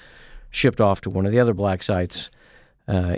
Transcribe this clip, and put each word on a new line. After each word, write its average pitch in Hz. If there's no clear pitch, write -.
shipped -
off 98
to -
one 95
of 101
the 117
other 117
black 95
sites, -
uh, 90